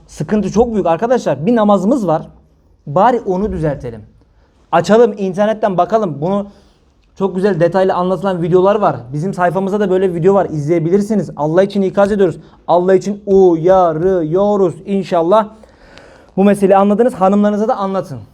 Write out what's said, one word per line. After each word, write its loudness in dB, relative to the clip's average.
sıkıntı -4
çok 0
büyük 0
arkadaşlar. -2
Bir 2
namazımız 2
var. -2
Bari 0
onu -4
düzeltelim. -6
Açalım, 4
internetten -2
bakalım. -2
Bunu -2
çok -4
güzel 0
detaylı 2
anlatılan -2
videolar 4
var. 0
Bizim -6
sayfamızda -2
da -2
böyle 0
video 2
var. 2
İzleyebilirsiniz. -2
Allah 0
için -2
ikaz 0
ediyoruz. 0
Allah 2
için -2
uyarıyoruz. 2
İnşallah 0
bu 2
meseleyi 4
anladınız. 2
Hanımlarınıza 0
da -2
anlatın. -6